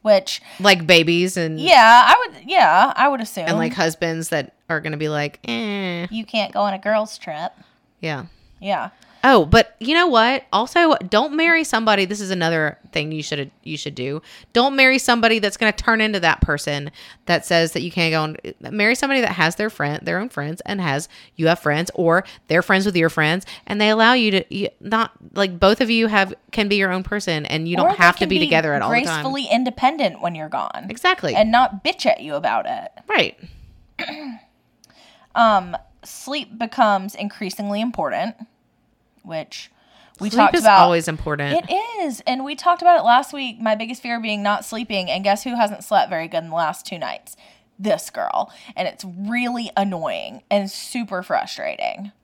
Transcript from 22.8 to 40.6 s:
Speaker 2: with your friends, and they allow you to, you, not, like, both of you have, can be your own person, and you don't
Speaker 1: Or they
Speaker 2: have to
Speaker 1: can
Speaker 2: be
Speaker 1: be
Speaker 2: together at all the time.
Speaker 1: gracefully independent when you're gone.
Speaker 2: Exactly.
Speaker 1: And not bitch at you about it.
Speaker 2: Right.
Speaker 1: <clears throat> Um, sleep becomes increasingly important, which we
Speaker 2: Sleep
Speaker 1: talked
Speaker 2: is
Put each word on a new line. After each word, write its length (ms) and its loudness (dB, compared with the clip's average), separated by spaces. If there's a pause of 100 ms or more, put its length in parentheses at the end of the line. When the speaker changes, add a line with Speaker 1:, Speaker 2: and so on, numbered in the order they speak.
Speaker 2:
with 120 -2
your 120 2
friends, 360 -2 (200)
and 140 -6
they 100 2
allow 220 4
you 200 2
to, 220 0
you, 140 -4 (140)
not, 300 -2 (240)
like, 220 0
both 220 4
of 100 0
you 180 2
have, 260 0 (180)
can 160 -2
be 80 0
your 160 0
own 120 -4
person, 420 -4
and 240 -4
you 80 -2
don't 100 2
Speaker 1:
Or 40 4
they 120 -4
Speaker 2:
have 120 6
to 40 -14
Speaker 1:
can 100 0
Speaker 2:
be 100 2
Speaker 1:
be 60 2
Speaker 2:
together 280 2
at 80 0
all 100 0
the 120 2
time. 200 -4
Speaker 1:
gracefully 260 -6
independent 720 0
when 140 -6
you're 140 -12
gone. 400 -8
Speaker 2:
Exactly. 440 -2
Speaker 1:
And 160 2
not 320 2
bitch 240 -4
at 160 2
you 140 -8
about 320 -2
it. 240 -8 (160)
Speaker 2:
Right. 320 -2 (600)
Speaker 1:
<clears throat> 400 -12 (960)
Um, 400 2 (280)
sleep 560 -12
becomes 560 0
increasingly 640 -8
important, 540 -4 (880)
which 480 -12 (480)
we 100 -6
Speaker 2:
Sleep 100 0
Speaker 1:
talked 160 6
Speaker 2:
is 60 2